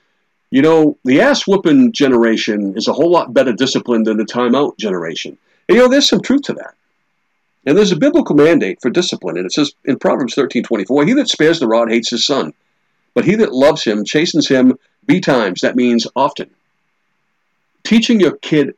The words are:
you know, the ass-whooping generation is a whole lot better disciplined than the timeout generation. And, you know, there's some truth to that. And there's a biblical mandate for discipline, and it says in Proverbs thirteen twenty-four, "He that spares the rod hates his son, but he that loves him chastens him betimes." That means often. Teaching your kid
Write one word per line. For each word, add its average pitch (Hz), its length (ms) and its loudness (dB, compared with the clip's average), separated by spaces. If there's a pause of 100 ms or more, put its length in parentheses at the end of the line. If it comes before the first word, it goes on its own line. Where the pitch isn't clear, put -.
(520)
you 135 100 2
know, 156 440 2
the 135 160 2
ass-whooping 185 720 2
generation 113 840 0
is 113 100 -4
a 113 60 -2
whole 165 180 0
lot 151 220 0
better 127 200 2
disciplined 113 520 -2
than 110 120 -2
the 107 80 -2
timeout 123 520 -2
generation. 82 600 -8 (300)
And, 196 80 4
you 247 80 6
know, 254 60 4
there's 285 200 2
some 226 120 0
truth 277 220 -2
to - 100 -8
that. - 200 -16 (920)
And 147 120 2
there's 202 140 4
a 170 60 0
biblical 269 380 0
mandate 143 460 2
for 127 80 -2
discipline, 95 480 -4
and 92 80 -6
it 90 60 -8
says 143 220 -2 (120)
in 135 140 -2
Proverbs - 340 -2
thirteen 123 300 -2
twenty-four, 120 420 -2
"He 214 80 0
that 269 160 0
spares 160 300 0
the 123 80 -2
rod 113 240 0
hates 113 180 -2
his 117 160 -4
son, 113 280 -4 (600)
but - 120 0
he 190 100 2
that 220 180 0
loves 147 300 2
him 104 220 -2
chastens - 420 -2
him 127 320 2 (260)
betimes." 131 560 0
That 123 140 -2
means 120 400 0
often. - 340 -4 (1300)
Teaching 226 360 2
your 156 180 2
kid - 400 -2